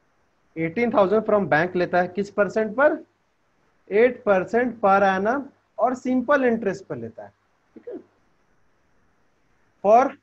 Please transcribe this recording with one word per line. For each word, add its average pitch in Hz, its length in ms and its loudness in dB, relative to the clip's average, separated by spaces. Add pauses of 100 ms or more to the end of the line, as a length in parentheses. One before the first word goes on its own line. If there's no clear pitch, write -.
(560)
एटीन 165 380 -4
थाउजेंड 208 300 2
from 208 260 0
bank 165 260 0
लेता 175 260 0
है, 180 80 -2
किस 202 220 -6
percent 208 440 -4
पर? 302 280 0 (840)
एट 240 340 2
percent 214 580 0
per 196 260 4
annum 208 360 -2 (340)
और 247 180 0
simple 254 500 0
interest 220 400 -2
पर 147 120 -10
लेता 113 260 -14
है, 101 80 -20 (440)
ठीक - 120 -20
है, 415 120 -14 (1800)
for 226 200 6 (200)